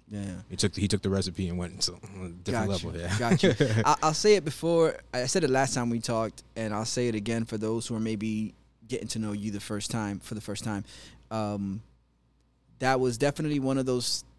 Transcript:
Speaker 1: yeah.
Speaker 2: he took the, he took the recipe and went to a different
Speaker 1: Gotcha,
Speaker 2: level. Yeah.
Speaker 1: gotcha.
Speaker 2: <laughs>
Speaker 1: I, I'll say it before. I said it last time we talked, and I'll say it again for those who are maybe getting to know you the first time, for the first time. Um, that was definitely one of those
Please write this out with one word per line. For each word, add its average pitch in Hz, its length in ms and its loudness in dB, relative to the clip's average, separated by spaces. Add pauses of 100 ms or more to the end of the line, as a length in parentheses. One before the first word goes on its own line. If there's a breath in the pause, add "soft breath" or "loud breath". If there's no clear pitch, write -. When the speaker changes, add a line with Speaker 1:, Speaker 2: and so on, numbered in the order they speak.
(120)
Speaker 1:
yeah. 104 80 -8 (300)
Speaker 2:
he 92 80 -10
took 101 160 0
the, - 80 -4
he 101 60 2
took 95 140 2
the 98 80 0
recipe 95 380 0
and 85 100 -2
went 90 260 -6
to 90 100 -2
a 92 340 -12 (160)
different 101 260 0
Speaker 1:
Gotcha, 87 180 -2
Speaker 2:
level. 82 120 -6
Yeah. 87 200 -2
Speaker 1:
gotcha. 120 640 4
Speaker 2:
<laughs> - 60 4
Speaker 1:
I, 151 160 8
I'll 156 100 4
say 208 220 6
it 180 80 2
before. 165 540 2 (160)
I 123 140 0
said 165 160 2
it 139 60 4
last 131 240 4
time 120 160 0
we 117 100 0
talked, 113 440 -2 (120)
and 110 180 -4
I'll 107 120 -2
say 123 220 0
it 113 80 0
again 113 300 -2
for 113 120 -6
those 110 300 -2
who 120 80 -4
are 110 60 -2
maybe 110 520 -2 (340)
getting 110 220 -6
to 113 100 -6
know 107 120 -2
you 104 200 -4
the 101 100 -4
first 104 300 -6
time, 107 280 -2
for - 160 -10
the 104 60 -8
first 101 220 -8
time. 101 200 -4 (480 loud breath)
Um, 104 500 -4 (1000)
that 131 200 4
was 123 180 2
definitely 143 420 2
one 135 180 2
of 131 80 2
those 123 380 0 (160)